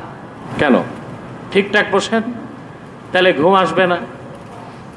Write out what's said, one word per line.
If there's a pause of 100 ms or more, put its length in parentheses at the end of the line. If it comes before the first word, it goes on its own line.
(580)
কেন? (800)
ঠিকঠাক
বসেন, (880)
তাহলে
ঘুম
আসবে
না। (1000)